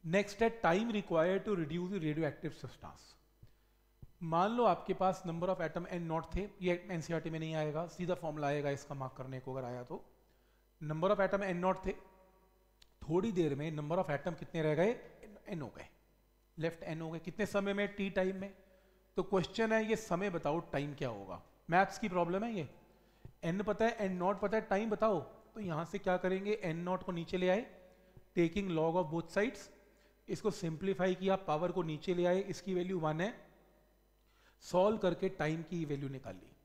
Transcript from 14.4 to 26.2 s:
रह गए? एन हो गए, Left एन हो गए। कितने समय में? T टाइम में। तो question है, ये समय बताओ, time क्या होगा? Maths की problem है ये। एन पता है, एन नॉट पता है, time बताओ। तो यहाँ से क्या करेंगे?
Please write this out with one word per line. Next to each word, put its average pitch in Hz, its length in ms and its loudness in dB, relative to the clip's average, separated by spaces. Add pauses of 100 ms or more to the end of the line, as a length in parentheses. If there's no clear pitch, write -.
रह 151 140 4
गए? 202 200 4 (520)
एन 180 140 -6
हो 120 60 -8
गए, - 200 -16 (720)
Left 165 240 -4
एन 160 180 -6
हो 160 100 -6
गए। 165 80 -8
कितने 185 260 -4
समय 196 280 0
में? 202 200 0
T 196 160 -2
टाइम 190 260 2
में। 196 180 -8 (640)
तो 185 60 0
question 220 500 2
है, 220 120 4
ये 220 100 2
समय 196 340 0
बताओ, 160 300 0
time 143 340 -4
क्या 131 160 -4
होगा? 98 320 -10 (280)
Maths 190 300 4
की 214 100 0
problem 180 340 2
है 233 100 -4
ये। 165 160 -4 (720)
एन 185 200 0
पता 208 220 2
है, 226 140 2
एन 190 140 0
नॉट 185 260 0
पता 208 180 0
है, 220 100 -2
time 214 220 2
बताओ। 202 320 2
तो - 380 -16
यहाँ 170 260 -2
से 202 120 -8
क्या 180 200 2
करेंगे? 190 460 0